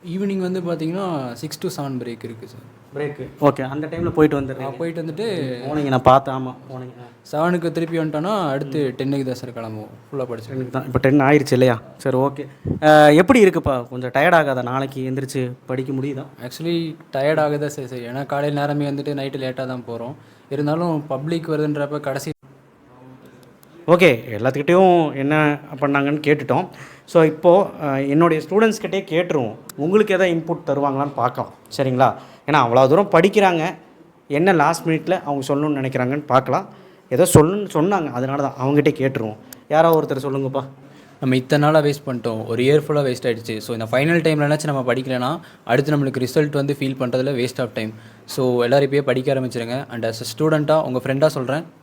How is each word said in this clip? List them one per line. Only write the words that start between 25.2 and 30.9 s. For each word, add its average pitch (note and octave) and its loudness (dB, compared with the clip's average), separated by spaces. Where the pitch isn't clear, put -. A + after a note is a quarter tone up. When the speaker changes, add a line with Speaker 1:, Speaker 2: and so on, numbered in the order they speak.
Speaker 2:
பண்ணாங்கன்னு C#3+ 0
கேட்டுட்டோம். C#3+ 0
So, E3 4
இப்போ, D#3 4
அ, C3+ -2
என்னுடைய D#3 4
ஸ்டூடெண்ட்ஸ் G#3+ 2
கிட்டே F#3+ -4
கேட்டுருவோம். D#3+ -2
உங்களுக்கு G3 2
எதாவது F3+ 2
இன்புட் E3 -4
தருவாங்களான்னு C#3 -2